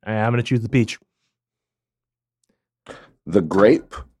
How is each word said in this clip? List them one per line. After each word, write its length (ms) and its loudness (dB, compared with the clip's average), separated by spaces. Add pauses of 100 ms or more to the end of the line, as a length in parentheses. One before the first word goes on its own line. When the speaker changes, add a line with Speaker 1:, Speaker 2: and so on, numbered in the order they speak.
Speaker 1:
I, 80 -6
I'm 180 0
gonna 120 -2
choose 180 -2
the 80 -8
peach. 300 0 (2250)
Speaker 2:
The 160 0
grape 540 2 (240)